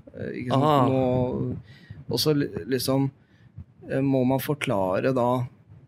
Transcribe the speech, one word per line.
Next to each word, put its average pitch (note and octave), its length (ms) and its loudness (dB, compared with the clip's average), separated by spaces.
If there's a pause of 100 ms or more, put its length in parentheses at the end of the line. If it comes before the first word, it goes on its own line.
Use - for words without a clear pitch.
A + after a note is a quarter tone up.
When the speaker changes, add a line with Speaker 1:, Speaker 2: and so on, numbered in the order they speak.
(180)
Speaker 1:
eh, B2+ 160 -8
ikke B2 160 -8
sant? C3+ 140 2
Speaker 2:
Ah. C#3+ 240 4
Speaker 1:
Nå, B2+ 680 0 (480)
og - 140 -4
så D3+ 160 2
li-, C#3 300 -4
liksom, C3+ 440 0 (760)
eh, C3+ 180 -2
må C3+ 240 2
man C3 140 2
forklare B2 760 0
da, B2+ 320 2 (420)